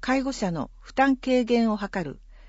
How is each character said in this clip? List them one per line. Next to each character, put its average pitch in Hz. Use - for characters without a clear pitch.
介 262
護 269
者 190
の 156
負 -
担 269
軽 254
減 233
を 214
図 202
る 139